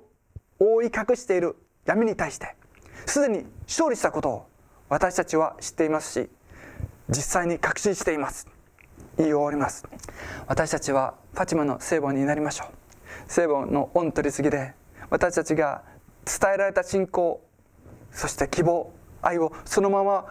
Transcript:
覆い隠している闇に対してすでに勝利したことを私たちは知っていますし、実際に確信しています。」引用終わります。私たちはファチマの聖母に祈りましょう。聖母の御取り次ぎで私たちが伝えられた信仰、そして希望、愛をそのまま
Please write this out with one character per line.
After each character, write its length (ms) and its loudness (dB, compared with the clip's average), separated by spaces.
覆 240 6
い 20 2
隠 300 0
し 120 -6
て 100 4
い 40 2
る 140 0
闇 200 2
に 100 0
対 160 -4
し 80 -12
て 160 -12
す 160 2
で 80 4
に 160 -2
勝 220 2
利 60 2
し 60 -6
た 100 2
こ 100 -2
と 80 2
を 180 -4
私 260 2
た 100 2
ち 120 0
は 220 2
知 120 -10
っ 20 -14
て 120 2
い 40 2
ま 120 0
す 220 -4
し、 60 -8
実 60 0
際 60 0
に 120 0
確 200 -2
信 140 2
し 100 -6
て 100 0
い 40 -2
ま 140 -4
す。」 160 -14
引 80 4
用 140 2
終 40 2
わ 60 -2
り 60 -2
ま 120 0
す。 160 -12
私 240 0
た 80 0
ち 120 -4
は 240 2
フ 60 -4
ァ 60 0
チ 100 -2
マ 100 2
の 140 -2
聖 200 -2
母 140 0
に 80 0
祈 120 2
り 80 -2
ま 80 -2
し 120 -8
ょ 40 -12
う。 20 -14
聖 200 2
母 180 2
の 280 0
御 180 2
取 160 0
り 40 0
次 180 2
ぎ 20 2
で 220 -2
私 260 2
た 80 2
ち 120 0
が 280 0
伝 300 2
え 20 2
ら 100 2
れ 60 -4
た 100 2
信 220 0
仰、 360 0
そ 160 -6
し 80 -8
て 120 0
希 160 0
望、 280 2
愛 140 2
を 160 0
そ 160 2
の 100 4
ま 120 2
ま 280 0